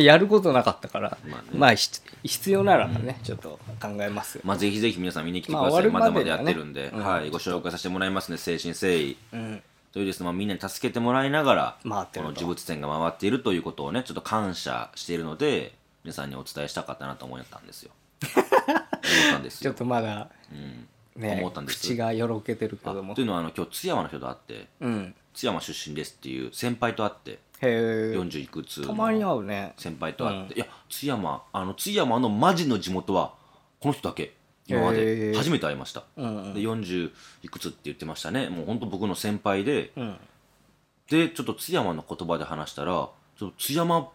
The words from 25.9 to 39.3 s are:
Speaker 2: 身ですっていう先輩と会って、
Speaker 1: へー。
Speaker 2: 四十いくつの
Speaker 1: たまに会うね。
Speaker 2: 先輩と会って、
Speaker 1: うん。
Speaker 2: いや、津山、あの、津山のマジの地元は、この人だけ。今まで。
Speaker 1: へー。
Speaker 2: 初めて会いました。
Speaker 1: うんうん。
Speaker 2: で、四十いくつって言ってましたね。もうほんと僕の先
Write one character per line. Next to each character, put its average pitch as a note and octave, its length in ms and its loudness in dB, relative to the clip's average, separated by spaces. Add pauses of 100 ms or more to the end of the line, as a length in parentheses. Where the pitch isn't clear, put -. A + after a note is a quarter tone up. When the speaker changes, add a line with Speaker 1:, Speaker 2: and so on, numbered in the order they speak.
Speaker 2:
身 D2 40 -8
で D2+ 120 -6
す - 120 -16
っ - 40 -20
て C2 80 -10
い B1+ 160 -6
う - 80 -12
先 A#2+ 260 -2
輩 A#2 140 0
と A2 100 -2
会 G#2 60 0
っ - 20 -8 (100)
て、 - 160 -14 (220)
Speaker 1:
へ C3 60 2
ー。 A2+ 480 2
Speaker 2:
四 F2+ 160 -2
十 D#2 80 -8
い C#2 80 -8
く D2+ 180 -10
つ - 160 -12
の C#2 60 -6
Speaker 1:
た G#3+ 80 -4
ま A3 180 2
に A3 100 2
会 F3+ 140 2
う G#2+ 80 -2
ね。 G2 320 -6
Speaker 2:
先 E2 240 -8
輩 D#2+ 140 -4
と D#2+ 120 -4
会 G2 180 -4
っ F#2+ 40 -12
て、 - 60 -12
Speaker 1:
う - 20 -6
ん。 - 20 -2
Speaker 2:
い - 20 -2
や、 A2+ 60 -6 (220)
津 - 180 -8
山、 F#2+ 360 -2 (100)
あ F#2+ 140 -2
の、 F#2+ 80 -6
津 - 180 -4
山 C3 260 4
の B2+ 120 4
マ C#3+ 240 6
ジ E3+ 120 0
の A#2 120 2
地 F2+ 120 -6
元 F#2 220 -2
は、 E2+ 220 2 (440)
こ C#3 100 0
の C#3+ 40 4
人 - 160 -4
だ - 60 -6
け。 - 260 -8 (260)
今 B2+ 140 2
ま A2+ 120 4
で。 A2 380 2
Speaker 1:
へ - 20 0
ー。 G#2+ 40 0
Speaker 2:
初 C3 140 2
め D3+ 80 2
て F2+ 80 -2
会 D2 80 0
い - 20 -6
ま C2+ 100 -10
し - 60 -12
た。 - 120 -12 (120)
Speaker 1:
う C#3+ 80 -6
ん G#2+ 200 -4
う G2 60 -10
ん。 F#2+ 40 -10
Speaker 2:
で、 G#2 60 -4
四 A2+ 220 -2
十 F2+ 300 -2 (300)
い F2 60 -16
く - 100 -14
つ F2+ 100 -8
っ - 40 -4
て - 120 -20
言 D2+ 100 -6
っ - 20 -14
て - 80 -10
ま D#2+ 120 -8
し - 60 -10
た D#2+ 80 -6
ね。 B2 180 -2
も F2 140 -6
う - 40 -6
ほ G#2 80 -2
ん A#2 60 -4
と A#2+ 60 -6
僕 G2 200 -4
の F#2 80 -2
先 G#2 280 -2